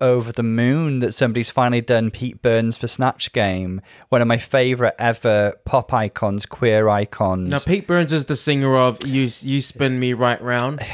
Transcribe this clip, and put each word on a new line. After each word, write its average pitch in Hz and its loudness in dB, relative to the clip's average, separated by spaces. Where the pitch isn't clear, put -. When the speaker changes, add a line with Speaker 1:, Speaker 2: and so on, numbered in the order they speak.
Speaker 1:
over 123 2
the 117 -4
moon 127 0
that 107 -2
somebody's 117 0
finally 123 2
done 113 2
Pete - -10
Burns 113 2
for 120 -6
Snatch - -4
Game. 92 -2
One 120 4
of 117 2
my 117 2
favourite 127 0
ever 110 2
pop - 0
icons, 104 -2
queer 110 2
icons. 98 0
Speaker 2:
Now, 143 0
Pete 196 -2
Burns 170 0
is 147 -2
the 151 -2
singer 135 0
of 127 2
You, 135 0
You 139 -2
Spin 131 -2
Me 123 0
Right 120 0
Round. 123 -2